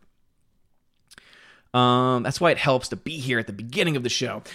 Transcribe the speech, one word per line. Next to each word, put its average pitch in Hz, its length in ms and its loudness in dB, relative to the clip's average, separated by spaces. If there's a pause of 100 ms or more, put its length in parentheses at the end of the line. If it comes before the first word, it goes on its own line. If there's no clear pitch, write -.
(1700)
Um, 123 480 4
that's 120 180 -4
why 170 120 6
it - 60 -2
helps 131 320 2
to - 60 -6
be 160 220 -10
here 127 220 -2
at 110 80 -6
the 107 40 -10
beginning 131 440 -2
of 123 80 -2
the 123 40 -2
show. 110 360 -4 (100)